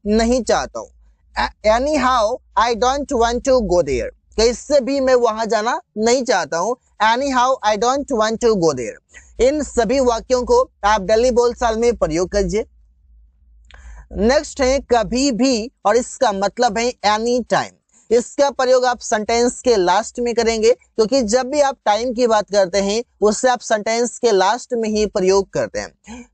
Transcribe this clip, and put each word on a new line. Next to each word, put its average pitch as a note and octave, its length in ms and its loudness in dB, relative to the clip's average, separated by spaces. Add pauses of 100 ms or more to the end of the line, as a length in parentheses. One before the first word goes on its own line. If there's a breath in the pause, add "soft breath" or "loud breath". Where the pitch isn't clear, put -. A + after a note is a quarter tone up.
नहीं A3+ 360 2
चाहता C#3 360 -2
हूँ, G#2 100 -16 (800)
anyhow B3+ 680 0 (220)
I A#3+ 240 2
don't C4+ 380 -2
want A#3 260 0
to B3+ 100 4 (140)
go F3 120 4
there। B2 280 -4 (260)
कैसे B3 440 0
भी C#4 180 -2
मैं C4 240 2
वहां A3 240 0
जाना A3+ 320 0 (200)
नहीं A#3+ 240 2
चाहता F3 340 -2
हूँ, G#3+ 180 -4 (300)
anyhow B3+ 420 0 (180)
I G#3+ 120 2
don't C4+ 420 -2
want A3 260 -2
to A3 120 4
go D#3+ 240 2
there। - 680 -4
इन D4 160 0
सभी A#3 380 -2
वाक्यों B3 420 0
को B3 180 2 (240)
आप G#3 160 2
डेली A3 300 2
बोलचाल A#3 460 0
में A#3 200 0
प्रयोग F3 380 -2
कीजिए। G3+ 300 -2 (1500 soft breath)
नेक्स्ट B3 480 0
है C4 180 2 (120)
कभी A#3+ 400 0
भी A#3 400 0 (140)
और G#3 120 2
इसका B3 340 -2
मतलब G3+ 460 -2
है A#3+ 140 -2 (140)
any A3+ 320 0 (160)
time। A#2 180 -2 (380 soft breath)
इसका C4 400 0
प्रयोग B3+ 360 2
आप B3 140 -2
सेंटेंस A#3 600 -2
के A#3 140 2
लास्ट F#3+ 440 0
में A#3+ 160 -2
करेंगे, A3+ 360 2
क्योंकि B3 520 0
जब B3 260 0
भी D4 120 0
आप C4+ 240 0
टाइम A3+ 280 0
की B3 140 0
बात G#3 240 0
करते G3 300 2
हैं G3+ 200 -2 (200)
उससे G#3+ 280 2
आप B3 100 -2
सेंटेंस A3+ 600 -2
के A3+ 120 2
लास्ट G3+ 420 0
में A3+ 160 -2
ही G#3+ 160 0
प्रयोग G3 440 0
करते G#2+ 300 -6
हैं। G#3+ 420 -14 (120)